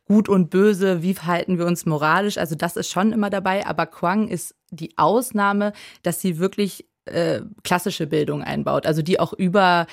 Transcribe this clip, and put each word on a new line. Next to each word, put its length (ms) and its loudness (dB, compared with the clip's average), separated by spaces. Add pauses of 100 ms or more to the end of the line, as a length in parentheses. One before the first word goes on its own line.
gut 240 4
und 220 4
böse? 500 4
Wie 140 0
verhalten 420 -2
wir 80 -2
uns 220 -2
moralisch? 500 2
Also 160 -4
das 240 -4
ist 140 -6
schon 200 2
immer 200 -2
dabei. 340 -2
Aber 220 -2
Kwang 400 -2
ist 260 -8 (160)
die 280 -12
Ausnahme, 760 2 (300)
dass 180 -4
sie 160 -2
wirklich, 480 -2 (200)
äh, 360 -2 (220)
klassische 440 -2
Bildung 360 -2
einbaut, 420 -2
also 160 0
die 180 0
auch 140 -2
über 600 2